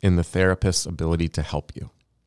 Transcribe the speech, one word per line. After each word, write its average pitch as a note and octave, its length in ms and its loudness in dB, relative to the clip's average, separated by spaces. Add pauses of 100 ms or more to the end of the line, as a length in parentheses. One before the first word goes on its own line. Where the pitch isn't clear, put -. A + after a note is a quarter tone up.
in F#2 140 6
the E2+ 80 2
therapist's F#2 640 0
ability E2 440 -2
to - 120 -4
help D2 340 -8
you. - 140 -12 (380)